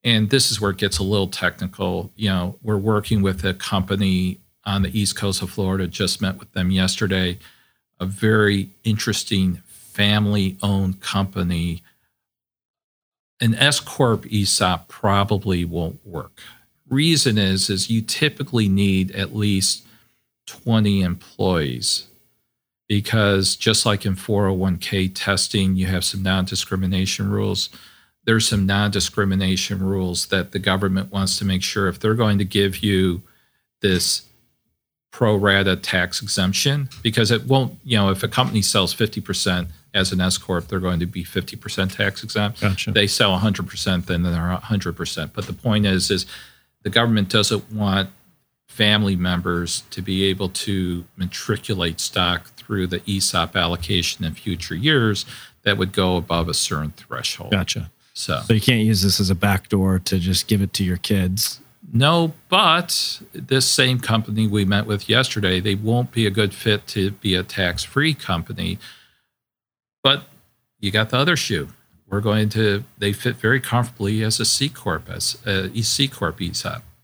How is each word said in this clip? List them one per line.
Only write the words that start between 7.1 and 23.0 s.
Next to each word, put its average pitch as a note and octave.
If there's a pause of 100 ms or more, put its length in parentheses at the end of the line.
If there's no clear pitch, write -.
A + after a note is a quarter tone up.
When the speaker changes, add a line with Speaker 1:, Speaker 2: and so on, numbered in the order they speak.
Speaker 1:
a F#2
very G2+ (140)
interesting G2
family-owned G2+
company. F2 (1600)
An A2+
S C#3+
Corp -
esop F#2+
probably G2
won't E2
work. D#2+ (480)
Reason C#3
is, F#2+
is F#2+
you A2+
typically B2+
need F#2+
at G2
least G#2 (600)
twenty G#2
employees, F2 (800)
because G2+